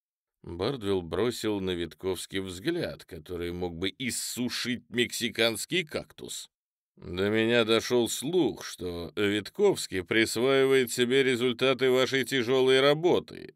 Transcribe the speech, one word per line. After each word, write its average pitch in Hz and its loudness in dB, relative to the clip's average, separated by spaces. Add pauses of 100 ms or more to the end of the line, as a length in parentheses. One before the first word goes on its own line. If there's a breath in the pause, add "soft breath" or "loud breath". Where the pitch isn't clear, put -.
(420)
Бардвилл 98 -2
бросил 104 -2
на 92 -2
Витковский 87 -6
взгляд, 95 -6
который 85 -8
мог 87 -6
бы 92 -4
иссушить 120 -6
мексиканский 113 -2
кактус. - -12 (460)
«До 92 -2
меня 113 4
дошёл 113 2
слух, 143 -2
что 87 -8
Витковский 104 0
присваивает 127 2
себе 123 2
результаты 127 2
вашей 127 2
тяжёлой 131 4
работы 139 2